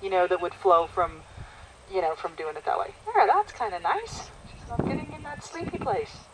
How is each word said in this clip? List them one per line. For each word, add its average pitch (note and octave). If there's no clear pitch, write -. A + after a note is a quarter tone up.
you F#3+
know, F3+
that F3
would F3
flow E3+
from, D#3+
you F#3+
know, E3
from -
doing -
it -
that -
way. -
There, G#4
that's G#4
kinda F4+
nice. G4
She's -
not A#3+
getting -
in D#4
that D4
sleepy -
place. G#4+